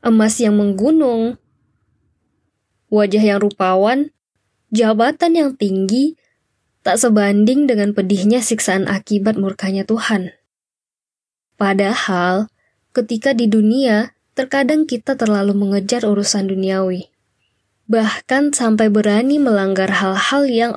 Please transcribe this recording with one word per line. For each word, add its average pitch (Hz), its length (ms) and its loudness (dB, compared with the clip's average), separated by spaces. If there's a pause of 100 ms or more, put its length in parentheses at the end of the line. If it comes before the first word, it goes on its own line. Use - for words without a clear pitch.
Emas 220 400 2
yang 208 160 2
menggunung, 226 800 0 (1500)
wajah 208 320 2
yang 208 240 2
rupawan, 208 720 0 (560)
jabatan 233 640 2
yang 294 140 0 (100)
tinggi, 208 560 0 (640)
tak - 160 -2
sebanding 214 720 2
dengan 208 240 0
pedihnya 202 480 0
siksaan 196 480 -2
akibat 202 480 -2
murkanya 196 480 -4
Tuhan. 214 480 -4 (1300)
Padahal, 196 880 0 (480)
ketika 240 400 -2
di 226 160 2
dunia, 220 640 2 (240)
terkadang 277 480 0
kita 262 320 -4
terlalu 202 400 0
mengejar 202 480 -2
urusan 202 400 -2
duniawi. 190 640 -4 (800)
Bahkan 254 640 0
sampai 220 400 2
berani 220 480 2
melanggar 196 480 0
hal-hal 196 560 0
yang 233 300 0